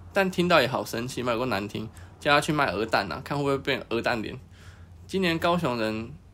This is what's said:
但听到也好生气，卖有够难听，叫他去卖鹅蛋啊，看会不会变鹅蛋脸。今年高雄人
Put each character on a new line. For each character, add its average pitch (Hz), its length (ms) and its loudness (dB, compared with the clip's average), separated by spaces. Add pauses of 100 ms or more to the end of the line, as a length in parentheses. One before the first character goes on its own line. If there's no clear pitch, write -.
(120)
但 196 180 4
听 180 160 2
到 170 140 6
也 120 80 4
好 107 160 -2
生 117 240 -6
气， 123 160 -6
卖 123 80 0
有 113 80 0
够 127 60 -2
难 101 200 -2
听， 110 240 -8 (300)
叫 147 100 0
他 147 100 6
去 151 120 -2
卖 147 140 2
鹅 101 200 0
蛋 110 240 0
啊， 73 140 -6
看 147 120 -4
会 143 60 0
不 139 60 0
会 139 100 2
变 131 300 -2
鹅 117 120 -2
蛋 113 220 0
脸。 - 160 -8 (720)
今 190 120 -2
年 165 160 2
高 175 220 2
雄 135 180 0
人 110 360 -2 (220)